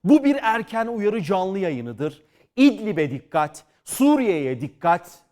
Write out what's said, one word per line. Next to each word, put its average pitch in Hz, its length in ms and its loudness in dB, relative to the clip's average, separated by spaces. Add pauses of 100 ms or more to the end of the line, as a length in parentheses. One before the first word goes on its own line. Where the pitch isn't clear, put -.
Bu 269 200 6
bir 277 180 2
erken 226 460 -4
uyarı 214 340 -2
canlı 190 380 -4
yayınıdır. 139 640 -6 (320)
İdlib'e 208 560 2
dikkat, 151 540 -6 (200)
Suriye'ye 190 760 0
dikkat. 170 720 -2